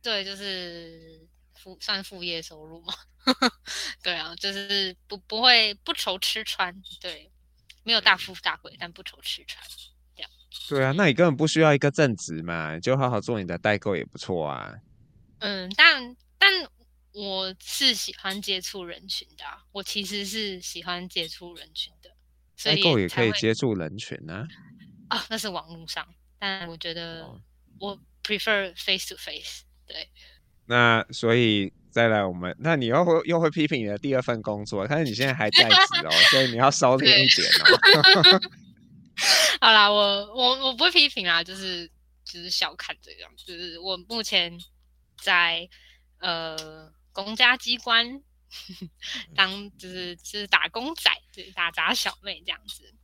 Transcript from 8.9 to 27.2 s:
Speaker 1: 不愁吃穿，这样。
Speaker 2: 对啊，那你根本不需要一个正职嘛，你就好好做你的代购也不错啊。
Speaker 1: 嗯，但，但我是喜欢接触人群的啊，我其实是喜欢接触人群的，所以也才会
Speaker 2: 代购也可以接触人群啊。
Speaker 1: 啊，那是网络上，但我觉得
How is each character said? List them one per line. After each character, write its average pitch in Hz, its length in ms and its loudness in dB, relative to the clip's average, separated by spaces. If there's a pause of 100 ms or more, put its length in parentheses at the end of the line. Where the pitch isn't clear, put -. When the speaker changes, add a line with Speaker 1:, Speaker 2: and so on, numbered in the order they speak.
Speaker 1:
不 190 100 -20
愁 - 180 -18
吃 - 260 -10
穿， - 160 -16 (520)
这 - 80 -18
样。 - 80 -18 (380)
Speaker 2:
对 139 160 0
啊， 135 120 2
那 196 100 4
你 139 80 4
根 175 120 6
本 147 100 2
不 151 100 0
需 160 140 0
要 151 140 8
一 143 40 2
个 143 120 2
正 139 260 2
职 80 260 -10
嘛， 82 320 -6
你 85 60 -8
就 127 160 0
好 131 140 0
好 110 100 0
做 107 200 -4
你 92 60 -6
的 85 120 -6
代 104 200 2
购 98 180 -4
也 58 80 -4
不 - 140 -16
错 85 280 -4
啊。 57 280 -10 (640)
Speaker 1:
嗯， 190 380 -8
但， 269 400 4 (220)
但 392 120 6 (640)
我 190 460 -6
是 - 360 -2
喜 196 220 -8
欢 196 240 -8
接 190 200 -6
触 185 240 -12
人 175 240 -16
群 - 180 -8 (100)
的 147 80 -20
啊， 143 280 -18
我 196 100 -10
其 202 220 -6
实 202 200 -8
是 196 360 -8
喜 170 220 -14
欢 180 260 -8
接 170 180 -6
触 175 280 -16
人 156 200 -20
群 - 180 -10 (100)
的， - 80 -20 (460)
所 - 140 -4
以 151 60 2
也 202 60 0
才 - 20 2
会 - 0 -
Speaker 2:
代 170 80 4
购 120 60 4
也 92 100 0
可 120 160 0
以 107 160 2
接 110 140 2
触 113 200 -2
人 90 240 -8
群 - 320 -14
啊。 104 160 -10 (640)
Speaker 1:
啊， 226 200 -6
那 220 80 -8
是 220 120 -8
网 160 200 -10
络 165 200 -18
上， - 180 -10 (320)
但 190 300 -8
我 165 80 -14
觉 165 180 -8
得 165 300 -12